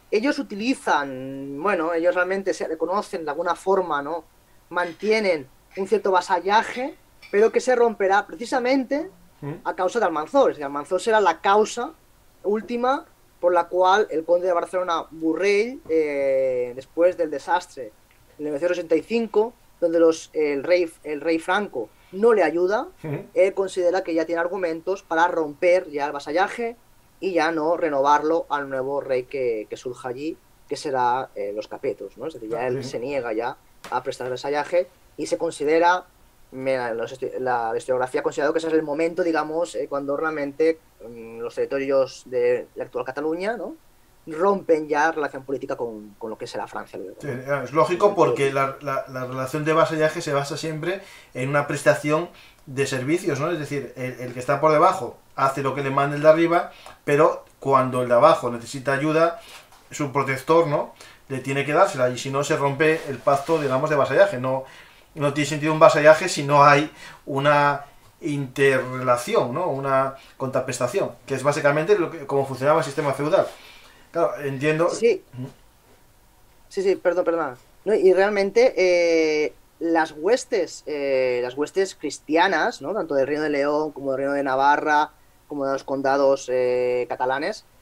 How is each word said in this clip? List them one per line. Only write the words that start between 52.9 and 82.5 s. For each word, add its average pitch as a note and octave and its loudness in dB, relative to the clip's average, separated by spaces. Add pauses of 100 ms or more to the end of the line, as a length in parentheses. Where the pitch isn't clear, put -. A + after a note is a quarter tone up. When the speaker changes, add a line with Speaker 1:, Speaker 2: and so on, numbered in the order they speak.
Speaker 2:
¿no? D#3+ -2
Es F3 -4
decir, C#3 -8
el, B2+ -8
el B2 -10
que B2 -12
está C#3+ -2
por D#3 4
debajo D3+ 2 (180)
hace C3+ 0
lo C3+ -2
que C#3+ -4
le C#3 -2
manda C#3+ 0
el D3 -4
de D#3 8
arriba, E3 4 (340)
pero D3 2 (140)
cuando B2+ 2
el B2 -4
de A#2+ 4
abajo C#3+ 6
necesita A#2+ -6
ayuda, D#3 2 (500)
su C#3 -6
protector, C#3 2
¿no? - -2 (340)
Le C3 -8
tiene C#3 -4
que D3+ -4
dársela D3+ 0
y B2+ -4
si C3+ -8
no C#3 -2
se D3+ -2
rompe C#3+ 0
el B2+ -8
pacto, D3+ 0
digamos, C#3 -2
de D3+ 2
vasallaje. C#3 2
No, C3 -4 (540)
no C#3+ 0
tiene D3 -2
sentido D3+ -2
un D#3 0
vasallaje D#3 8
si - -4
no C#3+ 6
hay C#3+ 6 (340)
una C#3+ 2 (340)
interrelación, C3 0
¿no? F3 -2
Una C3+ 0 (220)
contraprestación, C3 -2 (160)
que C#3 -4
es A#2+ -4
básicamente D3 2
lo E3 -2
que, D#3+ -12
cómo C#3 0
funcionaba C3+ 2
el D3+ 0
sistema C#3+ -2
feudal. D#3 2 (640)
Claro, D#3 0
entiendo. D3+ 0
Speaker 1:
Sí. A3 0
Speaker 2:
Ujú. B2+ -12 (1200)
Speaker 1:
Sí, - -6
sí, F#3 4
perdón, F3 0
perdón. E3 -2 (300)
No, G#3 2
y F3+ 6
realmente, G3+ 4
eh, E3 2 (260)
las D#3+ 0
huestes, F#3+ -2
eh, C3+ 0
las B2+ -6
huestes F#3 -2
cristianas, E3+ 0